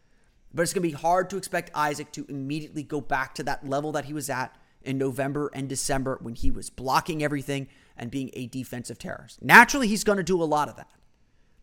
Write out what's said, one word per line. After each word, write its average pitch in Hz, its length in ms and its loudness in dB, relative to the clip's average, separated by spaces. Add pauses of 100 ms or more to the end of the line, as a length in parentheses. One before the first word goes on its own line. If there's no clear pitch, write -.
(540)
But 147 80 0
it's 170 100 0
gonna 190 100 0
be 170 100 0
hard 175 380 2
to 196 60 -6
expect 175 380 -4
Isaac 147 380 -2
to 147 160 -10
immediately 143 560 -8
go 143 160 -4
back 131 340 -2
to 160 80 -8
that 143 260 -4
level 147 240 -2
that 143 120 -2
he 139 80 -10
was 147 180 -6
at 127 260 -4 (260)
in 131 160 -4
November 139 560 -2
and 135 140 -6
December 131 520 -2
when 117 140 -8
he 131 160 6
was 117 180 0
blocking 147 540 0
everything 139 460 -2 (280)
and 120 140 -10
being 135 240 -4
a 131 120 -8
defensive 123 520 -10
terrorist. - 440 -12
Naturally, 233 460 8
he's 202 160 0
gonna 196 180 2
do 180 180 2
a 170 40 0
lot 151 240 2
of 107 80 -14
that, - 140 -18 (720)